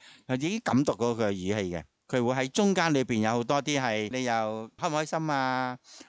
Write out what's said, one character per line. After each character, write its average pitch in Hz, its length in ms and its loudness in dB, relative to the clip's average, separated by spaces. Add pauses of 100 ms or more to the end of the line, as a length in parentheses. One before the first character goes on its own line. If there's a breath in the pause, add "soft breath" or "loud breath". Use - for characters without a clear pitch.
(280 loud breath)
佢 127 80 -2
已 143 140 -2
經 220 120 -4
感 - 160 0
覺 139 160 2
到 117 200 0
佢 110 140 0
嘅 - 20 2
語 101 40 0
氣 95 420 -2
嘅。 80 80 -6 (260)
佢 123 160 0
會 123 80 2
喺 131 140 0
中 202 260 2
間 170 180 2
裏 131 140 2
邊 113 140 0
有 110 100 2
好 120 140 2
多 143 180 2
啲 143 180 -2
係 107 300 -2
你 127 140 -4
又 120 100 0 (420)
開 170 140 -4
唔 151 40 0
開 156 120 0
心 160 240 -4
啊， 127 480 0 (320 loud breath)